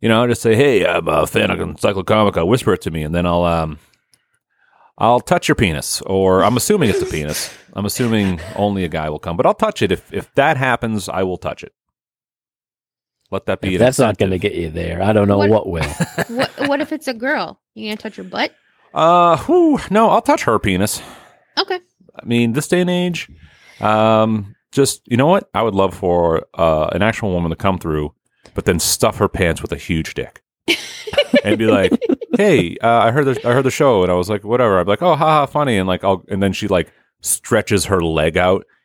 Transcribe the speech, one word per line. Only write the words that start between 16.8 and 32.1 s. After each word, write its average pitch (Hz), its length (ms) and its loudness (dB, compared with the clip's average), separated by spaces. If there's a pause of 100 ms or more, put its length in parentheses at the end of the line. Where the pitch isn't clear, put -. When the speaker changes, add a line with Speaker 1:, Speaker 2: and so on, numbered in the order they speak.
Speaker 3:
if 302 120 -8
it's 302 160 -8
a 262 60 -4
girl? 233 460 -8 (140)
You 214 140 -12
gonna 208 80 -8
touch 214 200 -14
her 196 60 -14
butt? 190 300 -8 (420)
Speaker 1:
Uh, 170 440 4
whew, 320 420 2 (100)
no, 214 200 4
I'll 214 120 2
touch - 220 0
her 110 160 2
penis. 98 420 -2 (560)
Speaker 3:
Okay. 370 220 -4 (340)
Speaker 1:
I - 100 -20
mean, 117 280 0
this 143 160 -4
day 180 140 2
and 180 60 -2
age, 180 400 -4 (520)
um, 110 760 2 (160)
just, - 400 0
you 120 60 0
know 135 100 4
what? 185 280 0
I 104 80 0
would 110 120 -2
love 98 180 2
for, 87 640 0
uh, 80 380 2
an 87 100 -2
actual 110 300 -2
woman 87 180 -2
to 82 60 -6
come 92 220 -2
through, 76 360 -6 (400)
but 101 100 -8
then 87 140 2
stuff - 380 -2
her 101 120 2
pants 85 320 -2
with - 120 -10
a 73 40 -4
huge 80 380 -4
dick - 260 -10 (280)
Speaker 3:
<laughs> - 760 -2
Speaker 1:
and 104 140 0
be 110 80 0
like, 104 320 2 (380)